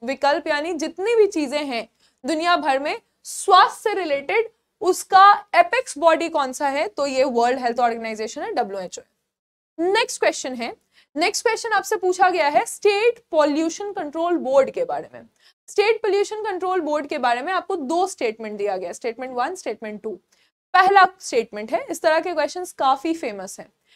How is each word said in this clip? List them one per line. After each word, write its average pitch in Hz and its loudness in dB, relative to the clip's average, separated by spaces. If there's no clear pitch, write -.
विकल्प 285 0
यानी 311 -2
जितनी 349 -2
भी 427 6
चीजें 294 -2
हैं 240 -6
दुनिया 330 2
भर 277 0
में 339 -4
स्वास्थ्य - 4
से 403 0
रिलेटेड, 349 -2
उसका 392 6
एपेक्स 349 2
बॉडी 320 4
कौन 277 -2
सा 285 -2
है, 294 -2
तो 285 -4
ये 262 2
वर्ल्ड 247 2
हेल्थ 247 -2
ऑर्गेनाइजेशन 226 -4
है, 427 -6
डब्ल्यूएचओ 196 -6
है। - -8
नेक्स्ट 480 -2
क्वेश्चन 302 -2
है, 240 -10
नेक्स्ट 370 -2
क्वेश्चन 453 -2
आपसे 392 0
पूछा 359 2
गया 330 0
है 339 2
स्टेट 415 0
पॉल्यूशन 320 0
कंट्रोल 330 -4
बोर्ड 262 2
के 175 -4
बारे 147 -6
में। 123 -20
स्टेट 440 2
पॉल्यूशन 415 -2
कंट्रोल 370 -2
बोर्ड 302 -2
के 302 -6
बारे 247 0
में 359 -6
आपको 370 -4
दो 330 -2
स्टेटमेंट 220 -6
दिया 202 -2
गया, 180 -8
स्टेटमेंट 254 -10
वन, 262 -4
स्टेटमेंट 214 -10
टू। 220 -8
पहला 381 6
स्टेटमेंट 220 -4
है, 523 -2
इस - -8
तरह 320 4
के 349 -4
क्वेश्चंस 311 -4
काफी 277 0
फेमस 208 -10
हैं, - -20